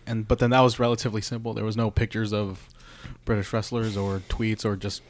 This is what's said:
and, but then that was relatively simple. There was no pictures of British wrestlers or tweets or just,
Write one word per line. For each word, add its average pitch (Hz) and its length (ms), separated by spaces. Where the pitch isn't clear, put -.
and, 113 220
but 123 120
then 120 100
that 127 100
was 127 200
relatively 117 420
simple. 113 320
There 107 100
was 110 140
no 113 120
pictures 107 440
of 101 340
British 104 280
wrestlers 110 420
or 98 340
tweets 110 360
or 101 100
just, 98 340